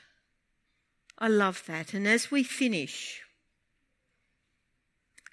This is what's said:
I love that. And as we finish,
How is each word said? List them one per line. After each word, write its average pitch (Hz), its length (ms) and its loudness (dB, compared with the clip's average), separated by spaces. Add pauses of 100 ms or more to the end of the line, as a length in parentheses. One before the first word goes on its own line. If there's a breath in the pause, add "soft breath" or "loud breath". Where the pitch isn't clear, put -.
(1160)
I 226 100 0
love 202 380 4
that. 165 300 -8
And 202 120 0
as 233 220 2
we 277 140 2
finish, - 800 -4 (2000)